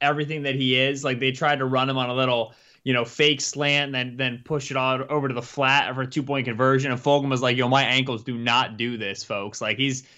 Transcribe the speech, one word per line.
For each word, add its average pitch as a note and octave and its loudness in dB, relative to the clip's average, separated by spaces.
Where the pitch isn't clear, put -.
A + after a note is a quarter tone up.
everything D3 0
that C#3 -2
he B2+ 2
is, C3+ 0
like, B2+ -2
they C3 2
tried C#3+ 0
to C3+ 0
run C3 2
him C3+ -2
on B2 -2
a B2 -4
little, B2 0
you C3+ 0
know, B2 2
fake D3 0
slant C#3+ 0
and C#3 -8
then, B2+ -6
then B2 -4
push D3 -4
it C3+ -2
all C3 0
over D3 0
to B2+ -2
the A#2+ -2
flat C3 2
for C3 -4
a B2+ -2
two-point C3+ -2
conversion. C3 2
And B2+ -2
Fulgham C#3+ 2
was C3 0
like, B2 2
"Yo, B2 2
my C3+ 4
ankles B2+ 0
do B2 -6
not A#2 0
do A#2 -4
this, G2 -6
folks." G#2 -6
Like, G#2+ -2
he's, C3 -2